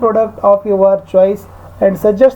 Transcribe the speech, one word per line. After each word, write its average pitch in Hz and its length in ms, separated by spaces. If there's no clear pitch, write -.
product 220 500
of 202 200
your 196 260
choice 196 240
and 196 160
suggest 254 300